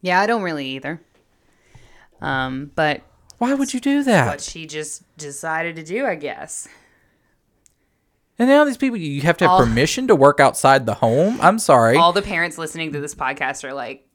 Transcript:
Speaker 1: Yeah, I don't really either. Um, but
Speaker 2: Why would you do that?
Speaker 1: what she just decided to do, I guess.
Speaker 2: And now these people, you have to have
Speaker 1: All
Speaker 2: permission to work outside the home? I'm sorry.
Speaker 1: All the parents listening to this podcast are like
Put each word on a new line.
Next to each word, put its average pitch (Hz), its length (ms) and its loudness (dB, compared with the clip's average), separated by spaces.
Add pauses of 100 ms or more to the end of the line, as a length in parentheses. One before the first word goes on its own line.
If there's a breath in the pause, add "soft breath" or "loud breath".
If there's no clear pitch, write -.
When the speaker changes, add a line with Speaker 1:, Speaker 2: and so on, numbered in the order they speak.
Speaker 1:
Yeah, 180 180 2
I 208 60 2
don't 226 160 -2
really 151 240 -6
either. 135 340 -10 (1200 soft breath)
Um, 135 540 -6
but 151 280 -2 (360)
Speaker 2:
Why 254 160 0
would 277 180 -4
you 254 80 -6
do 285 240 0
that? 190 220 2
Speaker 1:
what 98 140 -6
she 160 260 -14
just 151 360 -12 (140)
decided 160 600 -8
to 165 60 -14
do, 196 220 -6
I 196 120 -4
guess. - 520 -12 (1700 soft breath)
Speaker 2:
And 247 100 2
now 294 160 6
these 269 140 -2
people, 254 200 -2
you 143 240 -6
have 160 160 2
to 180 60 0
have 175 80 4
Speaker 1:
All 185 80 6
Speaker 2:
permission 123 480 0
to 214 60 8
work 139 260 6
outside 135 460 4
the 107 80 -2
home? 147 480 0
I'm 202 160 4
sorry. 123 380 4
Speaker 1:
All 170 160 6
the 202 100 0
parents 175 340 -4
listening 160 360 -10
to 143 80 -6
this 147 140 -12
podcast 139 500 -6
are 135 100 -10
like 135 400 -12